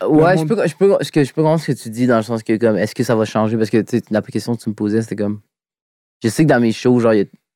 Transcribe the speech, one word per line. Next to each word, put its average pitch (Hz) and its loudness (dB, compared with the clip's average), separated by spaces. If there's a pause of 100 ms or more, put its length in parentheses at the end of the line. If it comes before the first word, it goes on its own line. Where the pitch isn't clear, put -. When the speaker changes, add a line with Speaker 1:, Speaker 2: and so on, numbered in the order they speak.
Speaker 1:
Le - -4
Speaker 2:
Ouais, 156 4
je 156 2
Speaker 1:
monde 160 -2
Speaker 2:
peux, 196 0
je 160 -4
peux, 196 2
je, 160 -6
que 151 2
je 127 -8
peux 160 -4
comprendre 156 2
ce 151 -6
que - -4
tu - -12
dis 117 -2
dans 123 4
le 113 2
sens 110 -6
que, 113 -2
comme, 110 2
est-ce 101 -2
que 127 -2
ça 120 0
va 110 0
changer ? 110 -2
Parce 110 -2
que, 117 2
tu 117 -2
sais, 104 -6
la 107 0
question 113 -6
que - -14
tu - -8
me 104 -6
posais, 107 -2
c'était 110 -8
comme, 104 -6 (840)
je 113 0
sais 160 0
que 151 0
dans 131 4
mes 117 2
shows, 123 2
genre, 113 2
il 107 4
y 98 2
a, 95 -2 (300)